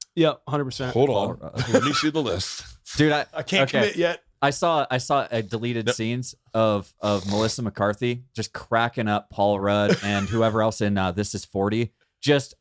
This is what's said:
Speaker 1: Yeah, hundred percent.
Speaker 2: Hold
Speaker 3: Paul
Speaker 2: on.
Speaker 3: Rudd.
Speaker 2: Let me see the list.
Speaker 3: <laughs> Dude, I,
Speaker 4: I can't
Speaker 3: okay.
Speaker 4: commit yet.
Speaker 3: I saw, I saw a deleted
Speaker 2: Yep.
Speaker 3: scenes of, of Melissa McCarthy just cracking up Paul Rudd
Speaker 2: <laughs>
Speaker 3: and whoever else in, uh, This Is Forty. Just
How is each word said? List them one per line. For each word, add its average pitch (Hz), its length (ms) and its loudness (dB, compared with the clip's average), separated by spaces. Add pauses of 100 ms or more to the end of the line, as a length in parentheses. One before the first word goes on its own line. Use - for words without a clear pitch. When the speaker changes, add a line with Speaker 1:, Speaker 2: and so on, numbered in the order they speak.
(160)
Speaker 1:
Yeah, 160 180 4 (140)
hundred 143 180 -2
percent. 127 280 -6
Speaker 2:
Hold 135 160 4
Speaker 3:
Paul 104 220 0
Speaker 2:
on. 82 80 -10
Speaker 3:
Rudd. - 340 -6
Speaker 2:
Let 139 100 6
me 143 100 0
see 151 180 0
the 156 100 0
list. 95 420 -4 (180)
Speaker 3:
<laughs> - 160 -12
Dude, 151 140 4
I, 147 220 0
Speaker 4:
I 156 80 -8
can't 185 280 0
Speaker 3:
okay. 139 100 0
Speaker 4:
commit 196 180 0
yet. 170 240 0 (200)
Speaker 3:
I 139 100 2
saw, 160 400 0
I 127 80 0
saw 139 320 0
a 113 100 -2
deleted 113 460 -4
Speaker 2:
Yep. 123 80 0
Speaker 3:
scenes 120 400 -4 (180)
of, 107 480 2
of 101 260 0
Melissa 110 340 0
McCarthy 117 720 -2
just - 200 -8
cracking 117 540 0
up 104 220 0
Paul 101 300 2
Rudd 101 400 2
Speaker 2:
<laughs> - 40 -10
Speaker 3:
and 101 260 0
whoever 113 320 2
else 110 200 0
in, 101 160 2
uh, 92 140 0
This 101 220 -4
Is 98 120 -6
Forty. 104 460 -2 (300)
Just 139 400 2